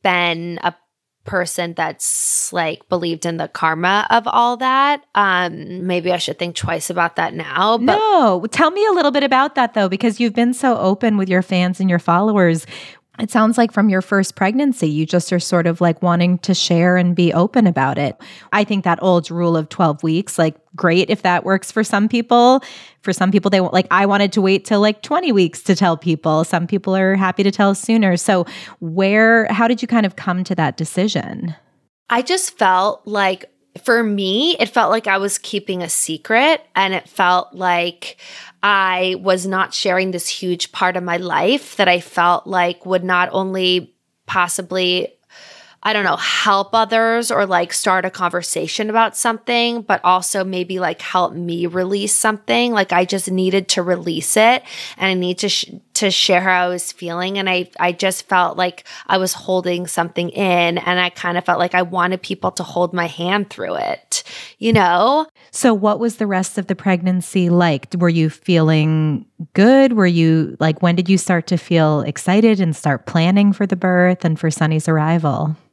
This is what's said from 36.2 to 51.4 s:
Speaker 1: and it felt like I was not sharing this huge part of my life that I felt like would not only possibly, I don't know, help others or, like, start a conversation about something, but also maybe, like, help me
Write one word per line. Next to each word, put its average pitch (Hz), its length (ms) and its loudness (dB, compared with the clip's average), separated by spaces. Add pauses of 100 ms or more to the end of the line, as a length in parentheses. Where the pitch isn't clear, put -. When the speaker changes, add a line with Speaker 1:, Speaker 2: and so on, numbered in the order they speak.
Speaker 1:
and 190 180 0
it 175 140 -6
felt 180 460 0
like 175 640 -4 (440)
I 185 600 0
was 185 260 0
not 190 260 -2
sharing 185 380 -2
this 175 160 -6
huge 180 440 -6
part 180 260 -2
of 180 60 -6
my 175 140 -2
life 180 600 -2
that 196 100 2
I 175 120 4
felt 175 460 0
like 175 400 -4
would 185 180 -2
not 180 280 0
only 185 640 -2 (320)
possibly, 180 880 -2 (680)
I 214 120 -2
don't 208 100 0
know, 156 140 0
help 196 580 -2
others 226 560 0
or, 202 160 0
like, 175 260 -2
start 185 320 0
a 185 60 -6
conversation 175 800 -4
about 226 260 0
something, 233 640 -2
but 196 220 -2
also 185 400 0
maybe, 185 360 -6
like, 170 220 -4
help - 320 -2
me 170 320 -6